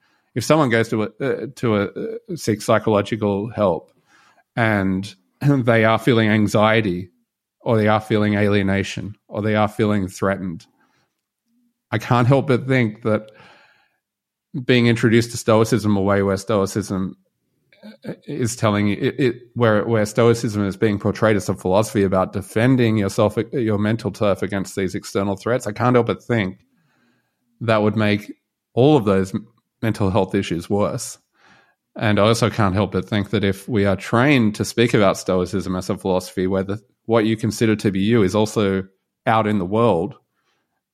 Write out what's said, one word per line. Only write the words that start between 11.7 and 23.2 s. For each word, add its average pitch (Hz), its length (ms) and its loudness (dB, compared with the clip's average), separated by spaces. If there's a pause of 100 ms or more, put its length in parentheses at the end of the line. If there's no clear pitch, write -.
I 110 100 -2
can't 123 280 2
help 143 200 4
but 127 200 0
think 123 360 0
that 107 280 -2 (1300)
being 123 240 4
introduced 117 440 2
to - 60 -10
Stoicism, 110 600 2
a 98 40 0
way 98 220 2
where 98 140 0
Stoicism 98 800 -4 (1080)
is 127 300 -6
telling 104 320 0
you, 101 120 -2
it, - 200 -2
it, 120 160 0 (180)
where, 110 320 2
where 107 200 0
Stoicism 113 600 0
is 95 120 -4
being 104 200 0
portrayed 107 380 0
as 95 140 -4
a 95 60 -2
philosophy 101 480 0
about 92 300 0
defending 113 640 0
yourself, 101 400 0 (140)